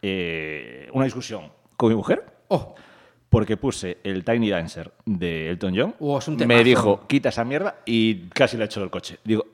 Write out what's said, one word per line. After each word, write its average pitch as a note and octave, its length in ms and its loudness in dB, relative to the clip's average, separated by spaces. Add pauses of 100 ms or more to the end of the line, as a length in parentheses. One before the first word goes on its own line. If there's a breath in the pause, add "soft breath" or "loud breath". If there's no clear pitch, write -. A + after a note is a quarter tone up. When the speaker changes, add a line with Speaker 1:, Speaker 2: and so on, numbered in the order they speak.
Speaker 1:
eh, D#2 920 -6
una C3 120 2
discusión A2 460 -10 (260)
con A#2 120 4
mi A2+ 60 2
mujer. A2 280 0 (240)
Speaker 2:
Oh. - 260 -2 (560 soft breath)
Speaker 1:
Porque G#2+ 280 2
puse G2+ 460 -6
el F#2+ 220 -4
Tiny A#2 240 2
Dancer E2+ 420 -4 (140)
de E2+ 460 -4
Elton F2+ 260 -4
John. D#3 220 0
Speaker 2:
Oh, C#3+ 180 -2
es - 100 -6
un D#3 60 -4
Speaker 1:
Me C3+ 60 -6
Speaker 2:
temazo. A#2 240 6
Speaker 1:
dijo, A2 440 4
"Quita C3+ 220 2
esa A#2 160 -4
mierda", D#3 300 -4 (100)
y A2 440 0
casi B2 280 4
la A2 80 -2
echo G#2 140 -8
del G2 100 -6
coche. - 340 -10
Digo, G#2+ 300 0